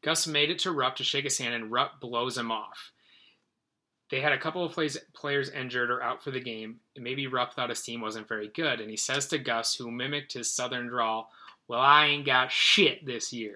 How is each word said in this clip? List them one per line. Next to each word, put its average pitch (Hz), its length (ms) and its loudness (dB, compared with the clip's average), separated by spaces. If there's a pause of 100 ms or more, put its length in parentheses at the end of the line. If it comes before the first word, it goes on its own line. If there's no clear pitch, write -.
Gus 160 260 0
made 151 220 2
it 175 100 -2
to 185 120 0
Rupp 131 260 0
to - 60 -6
shake 139 220 0
his 135 120 0
hand, 120 160 -2
and 113 180 -6
Rupp 127 300 0
blows 120 360 -2
him 117 140 -4
off. - 400 -8 (1160)
They 135 100 -2
had 143 140 2
a 131 60 0
couple 170 260 -2
of - 80 -4
plays, 156 240 -2 (160)
players 143 360 -2
injured 123 400 -2
or 123 120 0
out 123 220 -4
for 143 80 -6
the 127 80 -4
game, 113 420 -10 (140)
and 131 80 -14
maybe 131 240 -4
Rupp 123 260 -2
thought 123 160 -4
his 117 120 -4
team 117 200 -8
wasn't 110 260 -6
very 107 220 -6
good, 131 320 -2
and 107 80 -8
he 110 80 -8
says 139 300 -2
to 160 100 -2
Gus, 120 380 0
who 120 140 -8
mimicked 139 440 -6
his 120 180 -4
Southern 123 360 -4
drawl, 113 440 -2 (360)
Well, 120 120 -2
I 143 280 10
ain't 143 180 0
got 131 260 4
shit - 540 4
this 120 260 -6
year. 110 240 -6